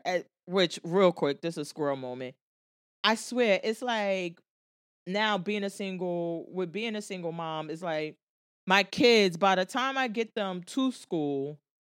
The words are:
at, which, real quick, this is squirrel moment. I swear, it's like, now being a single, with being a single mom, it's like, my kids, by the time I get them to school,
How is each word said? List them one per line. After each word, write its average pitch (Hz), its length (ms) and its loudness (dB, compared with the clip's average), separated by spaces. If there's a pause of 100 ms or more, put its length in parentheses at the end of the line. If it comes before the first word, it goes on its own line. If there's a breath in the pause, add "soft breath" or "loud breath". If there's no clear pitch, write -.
at, 180 220 -2 (180)
which, 180 400 2
real 180 260 4
quick, 143 300 0
this 165 160 -6
is 147 120 -6
squirrel 143 280 -4
moment. 127 380 -10 (680)
I 214 120 8
swear, 220 500 2
it's 220 160 -2
like, 196 580 -2 (680)
now 208 320 0
being 202 260 -4
a 196 60 -4
single, 175 840 -6
with 180 180 -6
being 214 260 -6
a 214 40 -6
single 180 320 -8
mom, 160 380 -6
it's 160 100 -10
like, 156 340 -4 (520)
my 190 160 6
kids, 208 560 6
by 190 160 4
the 185 100 2
time 269 320 -4
I 262 120 0
get 220 260 -6
them 185 300 -4
to 262 280 -2
school, 147 680 -4 (420)